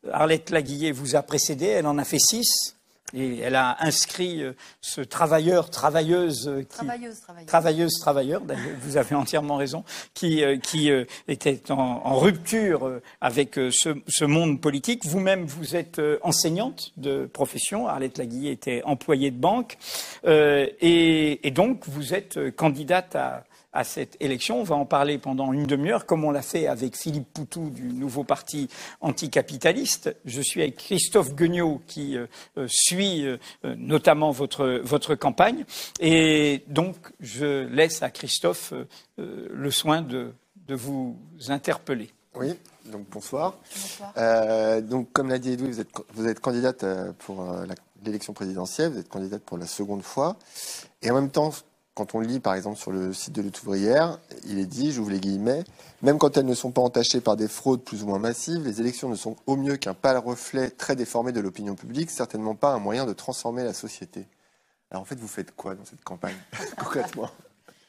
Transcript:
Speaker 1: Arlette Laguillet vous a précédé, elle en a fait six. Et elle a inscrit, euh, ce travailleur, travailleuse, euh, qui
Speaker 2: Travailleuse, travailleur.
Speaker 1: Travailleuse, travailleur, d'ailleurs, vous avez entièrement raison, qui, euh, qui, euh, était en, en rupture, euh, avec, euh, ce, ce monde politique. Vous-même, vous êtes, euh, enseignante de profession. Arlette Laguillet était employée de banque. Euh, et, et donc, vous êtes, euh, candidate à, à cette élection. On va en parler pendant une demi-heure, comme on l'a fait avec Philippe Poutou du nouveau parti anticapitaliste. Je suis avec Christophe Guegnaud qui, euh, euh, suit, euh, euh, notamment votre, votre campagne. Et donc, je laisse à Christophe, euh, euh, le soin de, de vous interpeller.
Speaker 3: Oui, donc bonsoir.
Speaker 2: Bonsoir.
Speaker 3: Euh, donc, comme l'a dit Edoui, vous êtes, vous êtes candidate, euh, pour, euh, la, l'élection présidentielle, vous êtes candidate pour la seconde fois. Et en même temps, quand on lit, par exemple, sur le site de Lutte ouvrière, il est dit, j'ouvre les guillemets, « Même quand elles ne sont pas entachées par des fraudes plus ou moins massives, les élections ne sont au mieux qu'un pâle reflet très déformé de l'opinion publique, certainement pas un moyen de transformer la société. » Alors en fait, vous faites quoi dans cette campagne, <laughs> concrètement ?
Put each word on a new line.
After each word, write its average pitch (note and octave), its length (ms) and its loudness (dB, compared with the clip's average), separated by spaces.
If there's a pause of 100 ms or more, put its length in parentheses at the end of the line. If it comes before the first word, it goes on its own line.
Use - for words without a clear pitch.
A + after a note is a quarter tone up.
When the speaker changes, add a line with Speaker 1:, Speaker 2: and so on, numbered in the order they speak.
Speaker 1:
Arlette D#3+ 400 2
Laguillet D3+ 420 0
vous C3+ 260 0
a C#3 60 4
précédé, D3 420 -2
elle F#3+ 220 2
en D3 100 2
a F3+ 80 -2
fait - 140 0
six. - 560 2 (380)
Et B2+ 260 -4
elle B2+ 160 -2
a B2+ 240 2
inscrit, E3 640 0
euh, C3 80 -6 (300)
ce - 180 -8
travailleur, D#3+ 680 4
travailleuse, D#3 800 2
euh, C#3 140 -4
qui - 40 -12
Speaker 2:
Travailleuse, A#3+ 540 -10
travailleur. E3+ 260 -20
Speaker 1:
Travailleuse, E3 540 4
travailleur, C#3+ 400 0
d'ailleurs, C#3 400 -6
vous C#3 160 0
avez C3+ 180 2
entièrement D3 400 0
raison, C#3 300 -4 (280)
qui, D#3+ 300 2
euh, C#3 140 4
qui, D3 340 2
euh, B2+ 140 4 (240)
était C3+ 420 0
en, C3 320 0
en C3 160 4
rupture, F3+ 680 4
euh, B2+ 160 -4 (200)
avec, B2+ 360 0
euh, B2+ 140 2
ce, D3+ 260 0 (120)
ce - 160 2
monde D3+ 340 4
politique. D3+ 460 0
Vous-même, F#3 400 2
vous D3+ 320 -6
êtes, E3 220 -4
euh, D3+ 220 2
enseignante F3 760 0
de C3+ 300 -4
profession. G3 600 -2
Arlette C3+ 300 -4
Laguillet B2+ 340 -4
était B2 320 -4
employée C#3 480 2
de B2 80 -8
banque. G#3 380 0 (480)
Euh, D3 420 8 (140)
et, D#3+ 680 6
et C#3 40 0
donc, G3+ 360 2
vous D3 260 -4
êtes, G3 220 -4
euh, C#3 160 -2
candidate D#3 640 2
à, B2+ 300 -2 (280)
à - 100 0
cette - 360 -8
élection. C#3+ 400 -2
On A3+ 40 -2
va E3 120 0
en C#3+ 100 2
parler C#3+ 340 2
pendant C3+ 340 -2
une D3 120 0
demi-heure, D3+ 420 0
comme D#3+ 160 2
on D3+ 80 2
l'a C#3+ 100 0
fait D#3+ 240 -2
avec B2+ 320 -2
Philippe D3 340 -6
Poutou D#3 380 -8
du B2 240 -8
nouveau C3 300 -4
parti C#3 460 -2 (320)
anticapitaliste. D#3 1120 0 (100)
Je C3 160 -6
suis E3 200 -2
avec D3 160 0
Christophe F3 580 2
Guegnaud E3 500 2
qui, C#3 320 -6
euh, A#2+ 80 -6 (320)
euh, C#3 100 -4
suit, F3+ 560 2
euh, C3 140 -2 (280)
euh, B2+ 120 -4
notamment D3+ 540 6
votre, C3 520 0
votre C#3+ 300 0
campagne. F#3+ 500 2 (360)
Et D#3 680 6
donc, E3 280 0 (240)
je C3+ 480 -4
laisse D#3 340 4
à A#2+ 80 -2
Christophe, - 640 -2
euh, B2+ 140 -8 (320)
euh, - 320 -10
le C#3 180 -4
soin D#3 320 2
de, B2 320 -8 (320)
de C#3 80 -8
vous B2+ 420 -6 (340)
interpeller. C#3 600 -4 (220)
Speaker 3:
Oui, C#3 240 -6 (280)
donc G#2 260 -14
bonsoir. D3 460 -4 (180)
Speaker 2:
Bonsoir. - 420 -12
Speaker 3:
Euh, A2 640 4
donc, A#2+ 300 -4
comme C3+ 180 2
l'a B2+ 80 2
dit B2+ 140 -2
Edoui, B2+ 160 -2
vous A#2 140 -4
êtes, - 80 -8 (260)
vous A2 120 0
êtes A2 120 0
candidate, B2+ 440 0
euh, F#2+ 360 -2
pour, F#2 320 -8
euh, F2+ 160 -6
la, F#2 80 -8 (280)
l'élection G#2 300 -6
présidentielle, F#2+ 600 -4
vous A2 60 -6
êtes E2+ 100 -12
candidate G2 340 -8
pour - 160 -10
la F2 80 -10
seconde G2+ 340 -6
fois. D#3 360 -2 (680)
Et A#2 80 0
en B2 40 4
même C3+ 140 2
temps, D3+ 220 2 (420)
quand G#2 200 -8
on A2+ 60 0
lit, A#2+ 200 -2
par G2+ 140 0
exemple, G2+ 240 -4
sur - 140 -10
le F#2 200 -2
site - 220 -10
de G#2+ 80 -2
Lutte G2 220 -6
ouvrière, A#2+ 560 2 (260)
il G2+ 140 -4
est F#2+ 80 -2
dit, C#3+ 240 -2
j'ouvre A2+ 180 -4
les G2 100 0
guillemets, « G2+ 440 0 (400)
Même D3 160 6
quand C#3+ 180 4
elles C3+ 80 4
ne B2+ 80 2
sont B2 160 -4
pas B2 140 2
entachées A#2+ 380 2
par G#2+ 140 4
des G#2+ 120 0
fraudes B2+ 340 0
plus G#2+ 220 -10
ou - 20 -6
moins G2 140 0
massives, C3+ 440 -4
les A2+ 160 -4
élections B2 300 -2
ne A2+ 60 -4
sont A2+ 200 -8 (120)
au C3+ 80 2
mieux C#3 220 -2
qu'un G2 180 -6
pâle C3 240 4
reflet B2 500 -4
très - 260 -4
déformé A#2+ 360 -2
de A#2+ 80 -2
l'opinion G2+ 340 -6
publique, C#3 380 -6
certainement A2 420 -4
pas C#3+ 180 2
un B2+ 60 0
moyen A2 300 -2
de G2+ 60 -4
transformer A#2+ 500 -6
la A2 100 -4
société. » - 540 -12 (640)
Alors F#2+ 100 -8
en F#2 40 -12
fait, C3 140 -12
vous A2+ 80 -12
faites - 280 -10
quoi G2 180 -10
dans G2 120 -16
cette - 180 -20
campagne, F#2+ 320 -10 (200)
<laughs> G#4 220 -10
concrètement ? - 540 -6 (580)